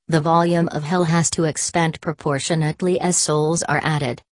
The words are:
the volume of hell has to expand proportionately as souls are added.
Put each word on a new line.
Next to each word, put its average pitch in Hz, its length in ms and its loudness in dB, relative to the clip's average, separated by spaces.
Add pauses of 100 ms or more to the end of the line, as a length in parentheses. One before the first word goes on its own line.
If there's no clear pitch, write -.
the 160 140 2
volume 170 480 2
of 151 140 -6
hell 180 200 0
has 165 280 2
to 170 140 0
expand 160 560 -2
proportionately 156 1000 -2
as 175 180 0
souls 156 460 0
are - 200 -2
added. 143 380 -2 (100)